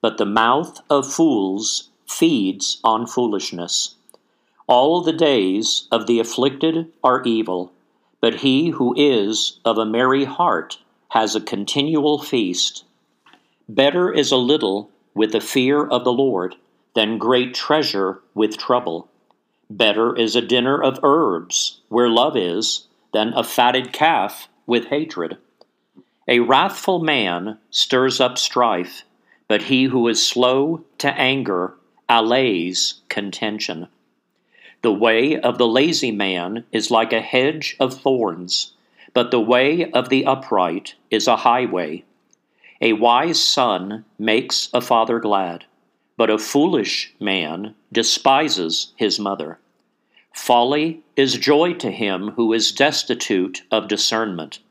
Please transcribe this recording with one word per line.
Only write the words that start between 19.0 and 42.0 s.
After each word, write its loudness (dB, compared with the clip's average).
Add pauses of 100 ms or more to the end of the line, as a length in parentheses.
Better 2
is 0
a 2
dinner 0
of -2
herbs, 0
where 2
love 2
is, -4 (260)
than 0
a -2
fatted 0
calf -2 (180)
with 0
hatred. -6 (880)
A 4
wrathful 2
man -2 (140)
stirs 0
up 0
strife, -2 (460)
but 2
he 2
who 2
is 0
slow 0 (140)
to -2
anger -2 (340)
allays 0
contention. -8 (920)
The 4
way 2
of -2
the 4
lazy 0
man -4
is -4
like 2
a 0
hedge -2
of -2
thorns, -2 (400)
but 0
the 2
way 2
of 0
the 2
upright -2 (160)
is 0
a 4
highway. 0 (760)